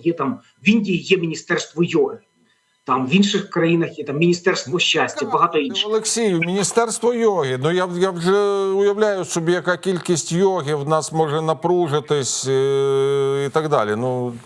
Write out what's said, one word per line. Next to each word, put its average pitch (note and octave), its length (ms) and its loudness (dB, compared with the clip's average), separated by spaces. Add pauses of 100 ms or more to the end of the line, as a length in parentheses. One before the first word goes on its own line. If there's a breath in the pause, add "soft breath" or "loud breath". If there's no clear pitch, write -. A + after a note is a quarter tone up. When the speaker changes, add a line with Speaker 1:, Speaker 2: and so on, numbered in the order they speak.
Speaker 1:
є E3 100 0
там, C3+ 260 -4 (240 loud breath)
в G3+ 60 2
Індії G3 280 2
є F3+ 200 0
Міністерство E3 640 -4
йоги, D#3 340 0 (640)
там C3 240 -2
в D3+ 80 2
інших G3+ 340 2
країнах E3 500 0
є C#3+ 60 -10
там C#3+ 120 -6
Міністерство E3+ 600 0
щастя, D#3 400 -2
Speaker 2:
Так, A#3 120 -4
Speaker 1:
багато D#3 280 2
інших. G3 280 -4
Speaker 2:
Олексію, A3 520 0
Міністерство G#3 720 0
йоги. F3+ 500 0
Ну, D#3+ 80 2
я, F3+ 240 0
я F#3 160 0
вже G3 540 0
уявляю G3+ 600 0
собі, E3+ 260 -2
яка F3+ 260 0
кількість F3 540 -2
йоги E3+ 440 0
в C#3+ 140 -4
нас D#3 220 0
може D#3+ 300 0
напружитись, D#3 1080 0
е, C#3 1000 2
і - 20 -6
так D#3 200 -2
далі. G#2+ 280 2
Ну, B2 360 -2 (120)